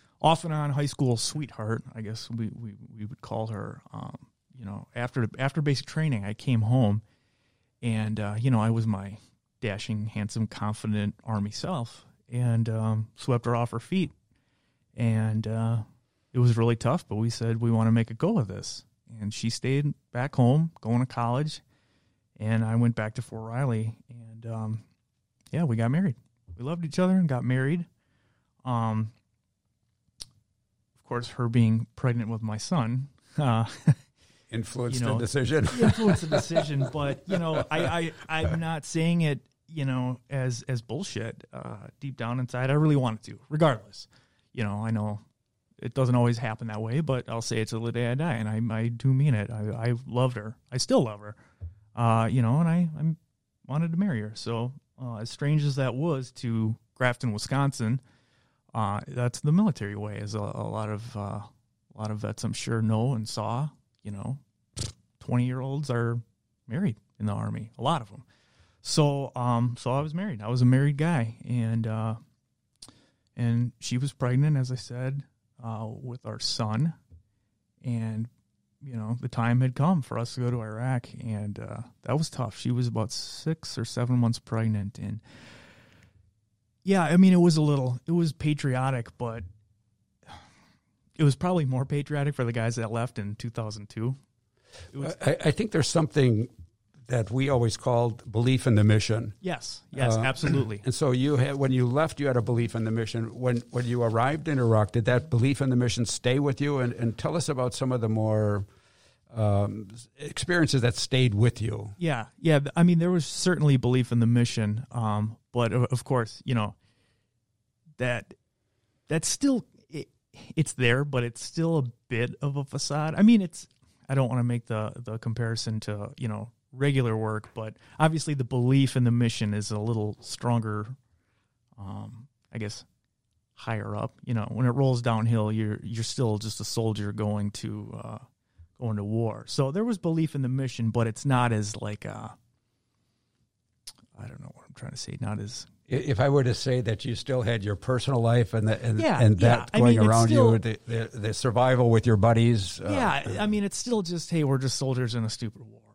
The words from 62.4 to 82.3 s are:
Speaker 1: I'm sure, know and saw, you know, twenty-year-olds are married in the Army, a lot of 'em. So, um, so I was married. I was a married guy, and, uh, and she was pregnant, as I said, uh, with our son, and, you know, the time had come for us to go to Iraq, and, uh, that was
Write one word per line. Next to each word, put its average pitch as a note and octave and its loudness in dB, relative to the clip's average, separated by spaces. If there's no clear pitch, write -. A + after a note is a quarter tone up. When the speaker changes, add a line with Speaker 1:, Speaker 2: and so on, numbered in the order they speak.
Speaker 1:
I'm A#2 -2
sure, A2+ -4
know A2+ 2
and A2 -6
saw, A#2 -6
you G#2+ -14
know, G#2+ -8
twenty-year-olds C3 -4
are A#2 0
married C#3 -2
in G#2 -2
the G#2 0
Army, G#2+ -6
a - -8
lot C#3+ 0
of A2 -18
'em. A#2 -20
So, C#3+ 0
um, A#2+ 0
so - -4
I C3+ 0
was D3+ -6
married. E3+ -6
I G#2 -8
was B2 2
a - 6
married C3+ 4
guy, C#3 0
and, A2+ -2
uh, A2 -4
and A#2+ 0
she - -4
was C3+ -4
pregnant, C#3 2
as B2+ -2
I B2+ -6
said, C3 -6
uh, A2+ -8
with B2+ -12
our A2+ -10
son, A#2 -2
and, A2+ -4
you C3 -12
know, A2 -4
the B2+ -6
time A#2+ 2
had B2+ 0
come D#3 2
for - -6
us A#2 -6
to B2+ -6
go A#2+ 0
to A#2+ -2
Iraq, A#2+ -4
and, G#2 -6
uh, - -10
that B2+ -2
was D#3 0